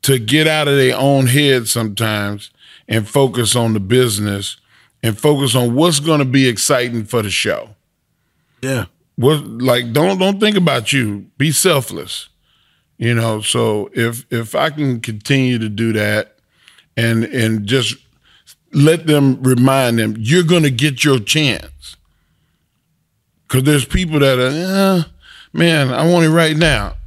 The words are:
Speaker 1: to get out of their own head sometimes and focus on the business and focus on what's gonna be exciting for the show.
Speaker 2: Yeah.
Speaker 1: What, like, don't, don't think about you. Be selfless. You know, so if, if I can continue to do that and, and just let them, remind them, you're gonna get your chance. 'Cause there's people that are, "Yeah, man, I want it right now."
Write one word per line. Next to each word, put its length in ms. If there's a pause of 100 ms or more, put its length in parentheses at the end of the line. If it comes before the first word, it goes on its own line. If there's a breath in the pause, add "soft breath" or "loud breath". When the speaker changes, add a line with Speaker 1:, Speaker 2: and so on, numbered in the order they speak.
Speaker 1:
to 160
get 280
out 220
of 80
their 200
own 300
head 420
sometimes 800 (360 soft breath)
and 220
focus 480
on 160
the 80
business 800 (440 soft breath)
and 160
focus 360
on 200
what's 260
gonna 260
be 220
exciting 560
for 180
the 80
show. 400 (920)
Speaker 2:
Yeah. 240 (300)
Speaker 1:
What, 300
like, 460
don't, 260
don't 220
think 160
about 360
you. 340 (120)
Be 140
selfless. 760 (720)
You 160
know, 260
so 520
if, 380
if 240
I 160
can 300
continue 580
to 100
do 260
that 420 (600 soft breath)
and, 280
and 420
just 300 (760 soft breath)
let 340
them, 360
remind 560
them, 200
you're 240
gonna 280
get 340
your 140
chance. 800 (1500)
'Cause 160
there's 200
people 360
that 180
are, 120
"Yeah, 520 (500 loud breath)
man, 400
I 180
want 140
it 60
right 260
now." 400 (100)